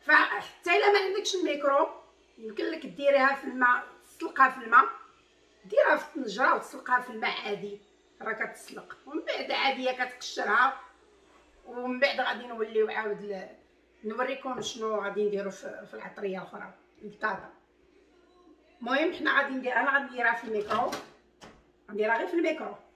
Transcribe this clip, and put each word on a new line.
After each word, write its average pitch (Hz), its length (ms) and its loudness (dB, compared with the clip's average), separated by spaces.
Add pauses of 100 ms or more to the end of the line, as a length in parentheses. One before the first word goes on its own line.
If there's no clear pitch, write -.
فحتى 339 760 2
الا 403 140 6
ما 403 80 6
عندكش 392 360 -2
الميكرو، 285 540 2 (480)
يمكن 226 260 -8
لك 320 220 -4
ديريها 277 500 4
في - 80 -12
الماء، 254 440 2 (160)
تسلقها - 460 2
في 240 80 -6
الماء، 240 280 6 (800)
ديرها 359 300 6
في - 120 -4
الطنجره 254 480 2
وتسلقها 254 460 0
في 247 80 -10
الماء 220 320 -4
عادي، 202 400 -6 (400)
راه 220 120 -4
كتسلق. - 720 -10
ومن 302 200 -6
بعد - 260 -2
عادي 254 380 2
هي 247 40 0
كتقشرها، 247 840 0 (880)
ومن 247 340 -6
بعد 254 200 2
غادي 247 280 -4
نوليو 220 420 0
عاود 208 320 -4
ل-، 196 280 -10 (540)
نوريكم 254 580 -4
شنو 220 420 -4
غادي 202 220 -2
نديرو 196 260 -2
في... - 360 -14
في - 60 -20
العطريه 190 440 -8
الاخرى 196 360 -12 (280)
البطاطا. 208 520 -8 (1300)
المهم 269 320 2
حنا 277 240 0
غادي 269 160 0
ندير، 254 200 -4
انا 269 200 2
غادي 277 120 2
نديرها 240 280 0
في - 100 -4
الميكرو، 220 480 0 (1000)
غنديرها 214 280 2
غير 359 100 -2
في - 60 -6
الميكرو. 311 420 0 (200)